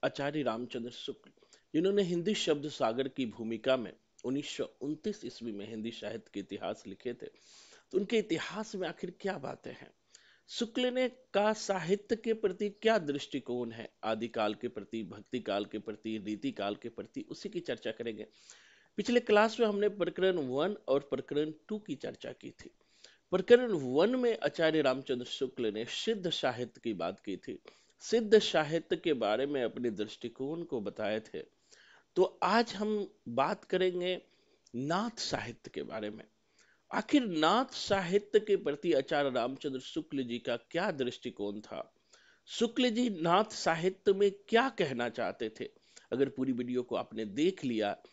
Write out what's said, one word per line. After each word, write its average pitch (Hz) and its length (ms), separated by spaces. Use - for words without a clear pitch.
आचार्य 143 380
रामचंद्र 120 480
शुक्ल, - 400
जिन्होंने 196 280
हिंदी 175 320
शब्द 147 340
सागर 131 400
की 131 180
भूमिका 113 500
में 117 160
उन्नीस 139 320
सौ - 80
उनतीस 151 440
ईस्वी 117 280
में 101 160
हिंदी 110 220
साहित्य 107 440
के 101 60
इतिहास 98 460
लिखे 120 280
थे, - 120
तो - 80
उनके 208 200
इतिहास 202 560
में 180 140
आखिर 175 320
क्या 190 180
बातें 127 340
हैं, - 180
शुक्ल 240 380
ने 254 220
का 214 440
साहित्य 196 640
के 226 180
प्रति 208 340
क्या 220 300
दृष्टिकोण 135 720
है, 113 220
आदिकाल 113 500
के 120 140
प्रति, 110 340
भक्ति 101 380
काल 104 240
के 107 140
प्रति, 110 400
रीति 107 340
काल 101 220
के 117 140
प्रति, 110 420
उसी - 180
की 175 120
चर्चा 123 300
करेंगे। 110 360
पिछले 233 240
क्लास 220 400
में 226 60
हमने 208 220
प्रकरण 185 480
वन 147 400
और 139 120
प्रकरण 147 520
टू 214 100
की 180 160
चर्चा 117 380
की - 180
थी। - 200
प्रकरण 233 420
वन 156 440
में 240 220
आचार्य 156 440
रामचंद्र 127 440
शुक्ल 120 460
ने 110 120
सिद्ध 180 460
साहित्य 123 540
की 113 100
बात 87 260
की 95 160
थी, - 220
सिद्ध 220 380
साहित्य 165 580
के 165 160
बारे 113 340
में 143 180
अपने 120 260
दृष्टिकोण 123 720
को 143 180
बताए 104 400
थे। - 220
तो - 260
आज 220 300
हम 208 420
बात 139 360
करेंगे 180 580
नाथ 165 440
साहित्य - 560
के - 80
बारे 107 280
में। 110 140
आखिर 269 280
नाथ 185 520
साहित्य 196 680
के 208 160
प्रति 156 360
आचार्य 143 380
रामचंद्र 131 500
शुक्ल 147 420
जी 120 160
का 117 180
क्या 180 340
दृष्टिकोण 117 680
था, - 340
शुक्ल 240 440
जी 240 200
नाथ 175 340
साहित्य 185 680
में 196 180
क्या 233 200
कहना 131 400
चाहते 110 520
थे। 123 40
अगर 131 160
पूरी 131 240
वीडियो 123 300
को - 140
आपने 113 280
देख 147 400
लिया 107 320